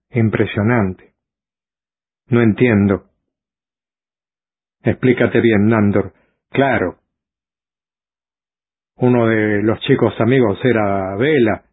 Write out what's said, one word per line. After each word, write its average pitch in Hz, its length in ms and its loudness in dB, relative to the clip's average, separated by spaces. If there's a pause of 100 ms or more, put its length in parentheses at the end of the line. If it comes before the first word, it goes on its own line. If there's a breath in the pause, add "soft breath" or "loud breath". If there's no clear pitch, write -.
(120)
impresionante. 107 1040 -2 (1120)
No 120 160 2
entiendo. 101 640 0 (1700)
Explícate 120 580 0
bien, 107 280 2
Nandor. 101 440 0 (380)
Claro. 110 480 -2 (2000)
Uno 123 280 2
de 107 380 -2
los 107 160 -2
chicos 120 400 0
amigos 113 440 0
era 98 520 -2
Vela. 117 580 0